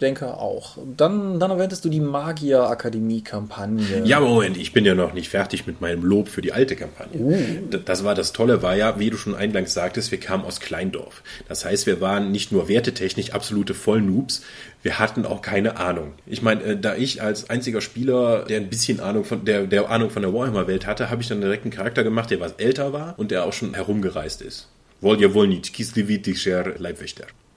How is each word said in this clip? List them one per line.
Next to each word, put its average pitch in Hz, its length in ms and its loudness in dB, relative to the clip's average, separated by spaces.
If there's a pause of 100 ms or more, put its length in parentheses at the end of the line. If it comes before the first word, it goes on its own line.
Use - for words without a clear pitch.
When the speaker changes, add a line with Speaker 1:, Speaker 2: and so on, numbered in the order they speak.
Speaker 1:
denke 135 340 0
auch. - 440 -6 (180)
Dann, 190 440 2
dann 185 100 2
erwähntest 185 340 0
du 170 40 0
die 156 120 2
Magier-Akademie-Kampagne. 113 2000 0
Speaker 2:
Ja, 139 160 6
Moment, 110 360 4
ich - 160 -8
bin 107 120 6
ja 95 100 8
noch 87 180 2
nicht 85 160 -6
fertig 98 380 -2
mit 80 140 -8
meinem 85 240 -2
Lob 101 240 4
für - 120 -6
die 90 120 -2
alte 131 240 2
Kampagne. - 440 -10
Speaker 1:
Uh. 160 480 0
Speaker 2:
D-, 92 160 -4
das 92 200 -2
war 104 100 2
das - 180 -2
Tolle, 113 300 4
war 90 140 2
ja, 104 240 2
wie 110 100 2
du 110 60 -2
schon - 180 -6
eingangs 101 400 -2
sagtest, 90 380 -2
wir 95 80 -4
kamen 95 240 -4
aus - 160 -8
Kleindorf. - 640 -6 (260)
Das - 160 -6
heißt, 95 220 0
wir 90 140 2
waren 98 300 0
nicht 101 220 -2
nur 87 160 2
wertetechnisch 120 640 0
absolute 101 420 -2
Vollnoobs, 104 680 2 (380)
wir - 200 -2
hatten 110 260 0
auch - 160 -6
keine 101 340 0
Ahnung. 85 360 -4 (120)
Ich - 160 -8
meine, 110 220 2
äh, 101 160 -2
da 98 160 -2
ich 117 260 -2
als 107 300 -4
einziger 120 300 -2
Spieler, 123 640 2
der 107 140 -2
ein 98 100 -4
bisschen 113 320 -2
Ahnung 104 240 0
von, 107 200 -4
der, 101 220 2
der 101 240 2
Ahnung 113 200 2
von 104 120 -4
der 95 100 0
Warhammer-Welt 98 540 0
hatte, 107 240 -2
habe 120 100 -2
ich 117 60 -4
dann 107 140 -4
direkt 101 240 0
einen 107 80 -4
Charakter 117 320 -2
gemacht, 110 260 0
der 92 80 0
was 85 200 -6
älter 135 340 2
war 156 240 -8
und 98 160 -4
der 90 120 0
auch 95 80 -2
schon - 220 -6
herumgereist 92 680 -2
ist. - 280 -14 (320)
Wolja 101 340 6
Wolnitsch, 98 380 4
Kislevitischer 95 1040 -2
Leibwächter. - 460 -10 (320)